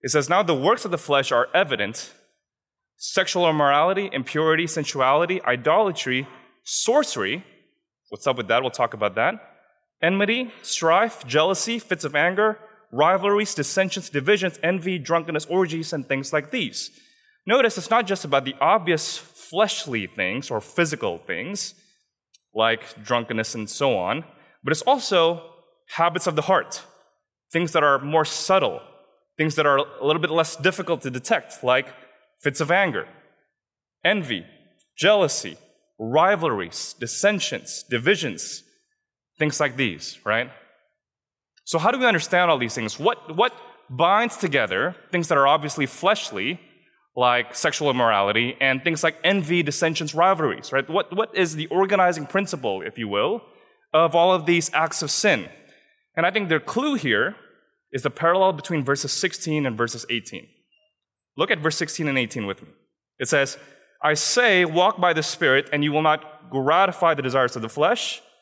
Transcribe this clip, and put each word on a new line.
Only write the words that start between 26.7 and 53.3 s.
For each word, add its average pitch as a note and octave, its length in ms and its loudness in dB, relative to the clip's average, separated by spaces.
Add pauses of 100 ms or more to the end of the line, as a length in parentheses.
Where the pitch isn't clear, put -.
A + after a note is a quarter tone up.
things E3 220 -2
that D#3 100 4
are C#3 160 4
more D3+ 240 2
subtle, D3 580 0 (560)
things D#3 180 0
that D#3 100 2
are C#3 120 4
a - 280 -4
little D#3 160 2
bit D#3+ 100 -2
less D#3+ 240 0
difficult E3+ 460 -2
to C#3 80 -6
detect, - 540 -4
like B2+ 240 2 (540)
fits C#3+ 200 -2
of D3 100 0
anger, F3 360 0 (1000)
envy, C#3+ 400 0 (520)
jealousy, E3 600 2 (420)
rivalries, C3+ 960 0
dissensions, - 920 -2
divisions, B2+ 760 -2 (760)
things D3+ 220 -2
like C3+ 160 0
these, G#2+ 480 -4
right? A#2 260 -2 (1160)
So E3+ 120 -2
how F3+ 140 4
do C4+ 80 -2
we B3+ 60 0
understand F3+ 440 4
all D3 80 4
these A#2+ 180 -4
things? A2 220 -6
What, D#3+ 380 -2
what A#3+ 180 2 (360)
binds F#3+ 480 2
together C#3 580 0 (160)
things E3+ 160 -2
that D3+ 100 2
are C#3 100 6
obviously D3 380 0
fleshly, D#3+ 760 -2 (560)
like B2 380 2
sexual D3 380 -2
immorality, A2+ 680 2
and C3+ 240 0
things E3 200 -2
like D#3+ 200 0
envy, F3 380 0
dissensions, D3+ 540 -2
rivalries, D#3+ 560 0
right? C3+ 180 -2
What, F3 260 -4
what A3 200 -4
is E3 200 0
the D3+ 120 -6
organizing F3+ 580 2
principle, C3 560 -4
if D#2+ 160 -10
you A2 100 -6
will, A#2+ 360 0 (500)